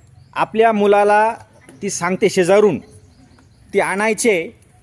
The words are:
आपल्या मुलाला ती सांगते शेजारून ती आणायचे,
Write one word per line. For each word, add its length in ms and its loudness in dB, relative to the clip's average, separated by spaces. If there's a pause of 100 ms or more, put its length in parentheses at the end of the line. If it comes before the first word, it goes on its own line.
(340)
आपल्या 380 0
मुलाला 640 2 (460)
ती 80 -8
सांगते 400 -2
शेजारून 500 2 (920)
ती 60 0
आणायचे, 760 -2 (280)